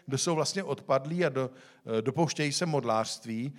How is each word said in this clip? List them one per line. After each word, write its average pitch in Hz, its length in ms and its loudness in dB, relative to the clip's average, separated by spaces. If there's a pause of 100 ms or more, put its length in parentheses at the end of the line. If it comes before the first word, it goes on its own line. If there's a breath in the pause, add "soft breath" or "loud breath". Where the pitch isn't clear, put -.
kdo 135 120 -2
jsou 165 160 2
vlastně 156 280 0
odpadlí 147 640 0
a 156 40 4
do-, 131 220 -2
eh, - 520 -4
dopouštějí 147 500 0
se 180 140 0
modlářství, 117 920 0